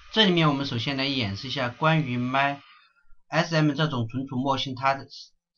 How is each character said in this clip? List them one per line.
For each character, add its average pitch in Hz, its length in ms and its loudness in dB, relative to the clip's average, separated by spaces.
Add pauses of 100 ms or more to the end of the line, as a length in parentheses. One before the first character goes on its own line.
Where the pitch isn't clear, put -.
(120)
这 220 140 4
里 185 60 4
面 165 180 4
我 135 40 2
们 139 120 -2
首 - 140 -4
先 135 180 -4
来 135 80 -2
演 117 320 -2
示 131 100 -10
一 123 40 -8
下 123 180 -2
关 156 340 2
于 123 140 -2
My 139 420 0 (680)
S 165 280 0
M 151 180 4
这 156 120 2
种 120 220 -2
存 127 200 -6
储 131 100 -8
模 135 200 0
型， 131 160 -4
它 135 220 0
的 135 120 -14 (500)